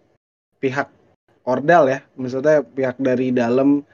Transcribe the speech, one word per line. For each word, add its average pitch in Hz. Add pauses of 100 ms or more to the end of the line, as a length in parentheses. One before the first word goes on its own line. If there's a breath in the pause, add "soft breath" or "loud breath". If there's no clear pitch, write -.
(580)
pihak 135 (560)
Ordal 139
ya, 139 (160)
maksudnya 135
pihak 127
dari 127
dalam 127